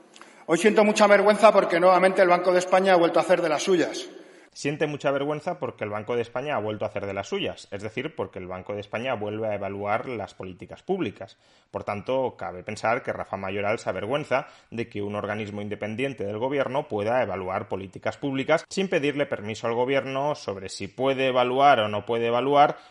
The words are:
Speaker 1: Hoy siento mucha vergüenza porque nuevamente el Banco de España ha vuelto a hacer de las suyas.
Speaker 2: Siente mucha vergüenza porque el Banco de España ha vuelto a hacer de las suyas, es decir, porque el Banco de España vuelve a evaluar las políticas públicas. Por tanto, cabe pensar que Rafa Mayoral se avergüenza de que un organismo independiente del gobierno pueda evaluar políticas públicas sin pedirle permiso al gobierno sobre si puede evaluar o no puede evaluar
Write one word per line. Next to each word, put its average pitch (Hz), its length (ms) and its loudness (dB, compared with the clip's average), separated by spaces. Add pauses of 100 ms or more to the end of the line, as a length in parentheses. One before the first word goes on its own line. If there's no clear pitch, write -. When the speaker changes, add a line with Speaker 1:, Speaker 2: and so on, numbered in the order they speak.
(460)
Speaker 1:
Hoy 165 140 0
siento 214 240 6
mucha 208 240 4
vergüenza 202 440 6
porque 190 280 2
nuevamente 185 420 6
el 180 80 6
Banco 180 240 4
de 180 60 4
España 190 340 4
ha 175 40 8
vuelto 170 200 4
a 151 60 6
hacer 175 180 2
de 165 80 0
las 143 140 0
suyas. 156 440 0 (460)
Speaker 2:
Siente 147 340 -4
mucha 147 240 -4
vergüenza 147 480 -4
porque 117 240 -6
el 104 80 -4
Banco 107 240 -4
de 120 80 0
España 135 320 -6
ha 110 40 -2
vuelto 107 240 -4
a 107 40 -2
hacer 98 180 -8
de 98 80 -6
las 98 140 -6
suyas, 151 420 -6
es 101 140 -10
decir, 127 320 -10
porque 98 240 -8
el 90 80 -10
Banco 92 260 -10
de 104 60 -6
España 117 340 -6
vuelve 107 340 -6
a 104 60 -2
evaluar 98 560 -4
las 107 240 -8
políticas 92 480 -16
públicas. 156 560 -6 (320)
Por 98 140 -8
tanto, 120 520 -4
cabe 90 280 -10
pensar 113 400 -2
que 107 100 -4
Rafa 92 240 -6
Mayoral 101 400 -2
se 117 140 -4
avergüenza 123 560 -2 (240)
de 113 180 -6
que 101 140 -8
un 101 100 -6
organismo 104 480 -6
independiente 110 640 -6
del 104 160 -6
gobierno 135 480 -2
pueda 110 340 0
evaluar 95 460 -4
políticas 98 500 -8
públicas 139 500 -2
sin 196 200 -4
pedirle 143 400 0
permiso 107 400 -6
al 117 80 -2
gobierno 135 580 -2
sobre 98 360 -8
si - 180 -10
puede 131 400 0
evaluar 127 540 4
o 107 60 0
no 104 200 -4
puede 117 180 0
evaluar 135 520 4 (140)